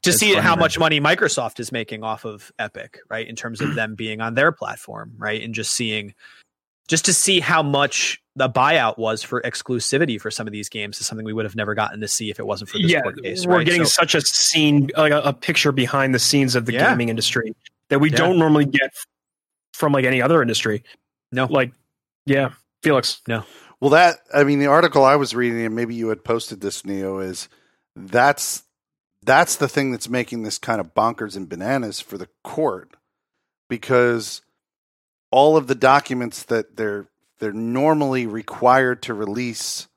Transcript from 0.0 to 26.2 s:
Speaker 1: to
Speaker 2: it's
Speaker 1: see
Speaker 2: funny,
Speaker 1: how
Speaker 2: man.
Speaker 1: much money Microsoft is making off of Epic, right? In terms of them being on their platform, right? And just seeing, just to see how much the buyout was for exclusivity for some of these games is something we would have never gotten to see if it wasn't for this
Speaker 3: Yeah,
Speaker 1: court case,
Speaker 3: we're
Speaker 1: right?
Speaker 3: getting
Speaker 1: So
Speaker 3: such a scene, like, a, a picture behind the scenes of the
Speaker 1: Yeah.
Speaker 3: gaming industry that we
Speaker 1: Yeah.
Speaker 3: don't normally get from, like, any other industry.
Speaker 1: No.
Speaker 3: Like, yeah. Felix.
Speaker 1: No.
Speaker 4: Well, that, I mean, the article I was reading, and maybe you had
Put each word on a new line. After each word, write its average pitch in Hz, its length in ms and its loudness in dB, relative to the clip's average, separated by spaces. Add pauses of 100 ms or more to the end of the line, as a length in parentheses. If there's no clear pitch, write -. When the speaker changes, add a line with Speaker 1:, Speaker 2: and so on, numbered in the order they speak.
Speaker 1:
to 180 80 2
Speaker 2:
it's 170 100 2
Speaker 1:
see 208 140 4
Speaker 2:
funny, 175 100 2
Speaker 1:
how 180 120 6
Speaker 2:
man. - 40 -4
Speaker 1:
much 165 180 2
money 156 220 2
Microsoft 143 600 0
is 113 100 -10
making 110 320 -8
off 110 220 -8
of 104 340 -14
Epic, - 400 -12 (100)
right? 113 160 -8
In 113 120 -14
terms 113 240 -10
of 147 140 -4
them 110 200 -6
being 110 240 -10
on 113 160 -6
their 147 160 4
platform, 110 680 -12
right? 107 240 -6
And 113 140 -10
just 113 160 -6
seeing, 107 420 -4 (760)
just 160 160 0
to 185 80 2
see 190 260 2
how 160 240 2
much 143 580 -2 (140)
the 131 140 0
buyout 131 480 2
was 110 260 -4
for 123 180 -6
exclusivity 123 760 -2
for 107 120 -8
some 110 160 -8
of 104 60 -12
these 104 160 -10
games 104 300 -10
is - 80 -8
something 110 180 -10
we 107 80 -8
would 110 120 -4
have 101 100 -10
never 107 180 -4
gotten 107 280 -4
to 104 60 -6
see 107 220 -4
if - 100 -10
it 107 60 -8
wasn't 101 240 -8
for 214 80 -10
this 175 140 2
Speaker 3:
Yeah, 151 100 2
Speaker 1:
court - 200 -8
case, 180 240 -8
Speaker 3:
we're 180 120 2
Speaker 1:
right? 156 80 2
Speaker 3:
getting 170 180 2
Speaker 1:
So 143 60 2 (120)
Speaker 3:
such 170 140 2
a 151 60 2
scene, 147 760 2
like, 151 140 4
a, 147 100 2
a 139 120 -2
picture - 400 0
behind 135 400 0
the 123 60 2
scenes 135 360 2
of 120 100 0
the 117 80 -4
Speaker 1:
Yeah. 147 180 2
Speaker 3:
gaming 120 180 0
industry 113 460 -4 (340)
that 139 100 2
we 156 120 4
Speaker 1:
Yeah. 123 60 0
Speaker 3:
don't 175 200 4
normally 151 280 6
get 135 260 0 (840)
from, 151 200 0
like, 131 120 2
any 127 160 2
other 151 200 4
industry. 110 420 -2 (480)
Speaker 1:
No. 127 140 0
Speaker 3:
Like, 127 260 2 (540)
yeah. 135 260 0 (320)
Felix. 139 440 2
Speaker 1:
No. 113 160 -4 (360)
Speaker 4:
Well, 135 120 4
that, 170 280 6 (140)
I 143 100 6
mean, 143 160 2
the 143 80 2
article 151 380 4
I 139 100 8
was 135 200 0
reading, 117 300 -2
and 110 100 -4
maybe 117 200 -4
you 113 140 -4
had 110 140 -4